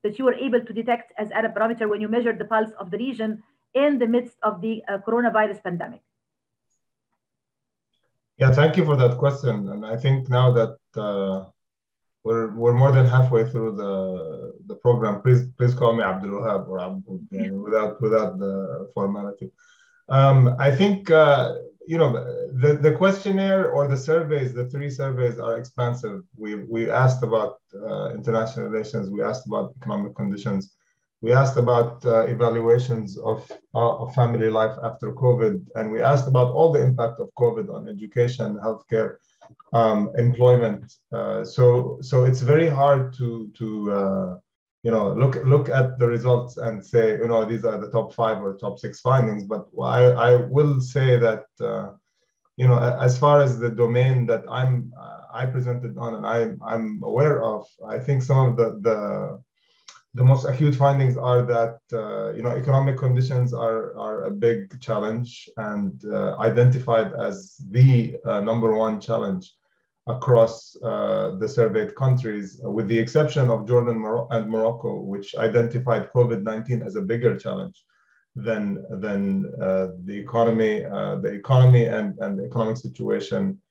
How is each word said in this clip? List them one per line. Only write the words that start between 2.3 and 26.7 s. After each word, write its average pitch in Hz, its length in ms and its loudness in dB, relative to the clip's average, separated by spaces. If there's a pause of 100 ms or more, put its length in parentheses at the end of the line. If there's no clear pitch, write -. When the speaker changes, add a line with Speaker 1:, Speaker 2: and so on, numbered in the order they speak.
Speaker 1:
the 214 60 -8
pulse 220 340 -2
of 190 140 -12
the 208 60 -6
region 220 440 -6 (320)
in 285 240 2
the 240 80 0
midst 240 380 -2
of 208 160 -2
the, 220 300 -6
uh, 202 80 -4 (100)
coronavirus 220 560 0
pandemic. 170 380 -8 (2250)
Speaker 2:
Yeah, 131 140 4
thank 151 240 4
you 180 80 6
for 147 140 4
that 127 220 4
question. 110 500 0
And 104 160 -10
I 110 100 -6
think 131 340 0
now 127 220 6
that, 113 260 2 (200)
uh, 98 480 -4 (800)
we're, 113 300 -2
we're 117 180 2
more 135 180 6
than 127 140 6
halfway 123 440 4
through 110 280 -4
the, 95 760 -6 (140)
the 104 80 -14
program, 107 460 0
please, 123 220 4 (140)
please 120 160 2
call 117 200 2
me 113 100 0
Abdul 98 380 -4
Wahab 98 260 -2
or 92 140 -8
Abdul, 95 400 -10 (100)
you 95 200 -6
know, 98 120 -8
without, 107 380 -2
without 107 360 0
the 98 560 -8
formality. 101 560 -6 (600)
Um, 131 500 6
I 139 160 4
think, 196 340 0
uh, 151 440 6 (340)
you 165 100 -4
know, 147 140 4 (420)
the, 143 240 2
the 147 140 4
questionnaire 190 800 0
or 143 160 0
the 135 100 0
surveys, 151 560 -2
the 123 160 -6
three 143 200 -8
surveys 127 500 -4
are 113 180 -4
expansive. 120 640 -6 (160)
We, 107 180 -10
we 113 360 -6